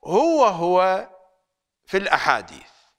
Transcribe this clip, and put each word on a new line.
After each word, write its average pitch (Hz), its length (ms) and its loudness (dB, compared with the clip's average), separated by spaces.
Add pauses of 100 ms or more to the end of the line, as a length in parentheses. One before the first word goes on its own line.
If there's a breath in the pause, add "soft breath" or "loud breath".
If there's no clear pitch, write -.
هو 285 400 2
هو 180 640 0 (760)
في - 120 -4
الأحاديث. 143 720 -4 (300)